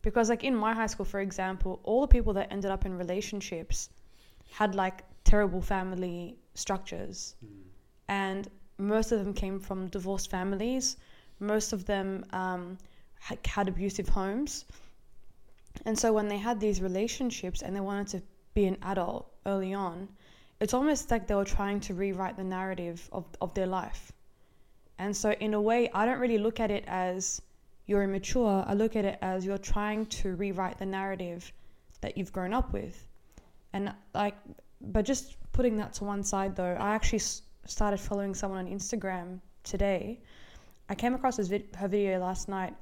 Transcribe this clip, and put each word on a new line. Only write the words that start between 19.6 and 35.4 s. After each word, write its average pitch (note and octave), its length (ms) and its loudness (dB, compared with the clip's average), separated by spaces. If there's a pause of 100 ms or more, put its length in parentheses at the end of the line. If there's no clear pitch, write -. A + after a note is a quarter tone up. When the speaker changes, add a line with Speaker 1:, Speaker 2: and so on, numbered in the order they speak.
Speaker 1:
on, F#3+ 360 -6 (520)
it's G#3+ 140 2
almost C#4 360 2
like A#3 160 2
they G#3 80 0
were G3 120 2
trying G3+ 340 2
to G3+ 140 -6
rewrite F#3+ 420 -2
the F#3+ 80 -6
narrative F#3 680 -4
of, F3 140 -6 (160)
of F3 140 -4
their F#3+ 120 0
life. - 460 -4 (840)
And G3 180 -2
so G#3 160 2
in G#3+ 220 0
a G#3 80 2
way, A#3 320 4
I G3 100 4
don't B3+ 160 2
really A#3 180 4
look A3 220 0
at A3 100 2
it G3+ 160 -2
as F#3 540 -2 (460)
you're G3+ 160 4
immature, G3 640 2
I - 80 0
look A3 220 2
at G#3 80 2
it G3 160 -2
as F#3 240 -2
you're G3 140 -2
trying G#3+ 480 0
to G3 300 -2
rewrite F#3 420 -2
the G3 80 -6
narrative F#3+ 680 -6 (480)
that - 160 -6
you've F#3 160 -6
grown F#3 220 -2
up B3 180 2
with. - 340 -8 (640)
And, G3+ 200 -4 (220)
like, G3+ 220 0 (440)
but G#3+ 240 0
just - 320 -4 (160)